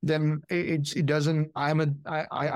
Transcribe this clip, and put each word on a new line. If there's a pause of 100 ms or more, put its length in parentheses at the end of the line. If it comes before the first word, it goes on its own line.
then
it,
it's,
it
doesn't,
I'm
a, (200)
I,
I,